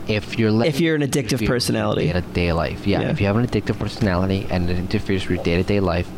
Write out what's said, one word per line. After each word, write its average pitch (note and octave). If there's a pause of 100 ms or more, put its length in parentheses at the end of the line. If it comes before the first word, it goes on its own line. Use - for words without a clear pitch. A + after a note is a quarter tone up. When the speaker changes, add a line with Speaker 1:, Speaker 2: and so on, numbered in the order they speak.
Speaker 1:
if G#2+
you're A2
li-, A2
Speaker 2:
if D3+
you're D#3+
an D3
addictive C#3+
Speaker 1:
if A#2+
you're G#2
Speaker 2:
personality. A2
Speaker 1:
day-to-day F2
life, D#2+
yeah, G2
Speaker 2:
Yeah. -
Speaker 1:
if -
you G2+
have G2+
an A#2+
addictive G#2+
personality F#2+
and F2+
it F2
interferes F#2+
with F#2
your -
day-to-day F2+
life F2